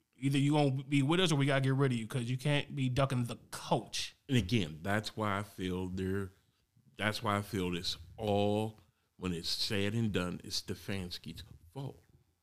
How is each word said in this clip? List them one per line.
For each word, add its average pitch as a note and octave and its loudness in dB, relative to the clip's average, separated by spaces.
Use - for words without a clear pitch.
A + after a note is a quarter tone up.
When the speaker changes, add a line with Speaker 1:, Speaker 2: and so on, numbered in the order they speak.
Speaker 1:
either C#3 2
you C#3+ 6
gonna C#3+ 6
be C#3 2
with E3 4
us F3 4
or D#3 4
we C#3 4
gotta C3+ 4
get C3+ 4
rid C3+ 4
of A#2+ 0
you A2 -4
'cause B2 -4
you B2+ -2
can't D3 0
be C3 0
ducking B2+ 0
the A2+ -8
coach. - -4
Speaker 2:
And C3 2
again, F2+ 0
that's G2+ -2
why G#2 0
I G#2 -4
feel F#2 -4
there. F#2+ -2
That's G#2 -2
why G#2 2
I G#2 0
feel F#2 -2
this F2 -4
all, G#2 0
when F#2 -2
it's E2 -4
said G#2 0
and A2+ 0
done, F2+ -2
it's - -6
Stefanski's F#2 -8
fault. C#3 -10